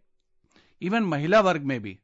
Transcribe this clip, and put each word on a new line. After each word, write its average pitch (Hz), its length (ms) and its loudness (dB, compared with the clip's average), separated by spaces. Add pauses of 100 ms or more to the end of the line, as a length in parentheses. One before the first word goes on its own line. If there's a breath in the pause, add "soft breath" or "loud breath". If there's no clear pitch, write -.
(840 soft breath)
even 214 160 0
महिला 175 400 2
वर्ग 180 220 2
में 131 200 -4
भी 98 220 -12